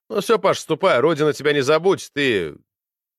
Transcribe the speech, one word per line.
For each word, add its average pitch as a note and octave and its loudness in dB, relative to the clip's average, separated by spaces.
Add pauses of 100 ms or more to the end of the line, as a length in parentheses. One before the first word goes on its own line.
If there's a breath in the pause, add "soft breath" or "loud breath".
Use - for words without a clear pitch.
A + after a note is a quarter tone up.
(100)
«Ну G#3 -4
всё, A3 0
Паш, F3 0
ступай, D#3+ 0
Родина D3+ 2
тебя D3 -2
не C#3+ 0
забудет, D#3+ 0
ты, G#2 -2 (640)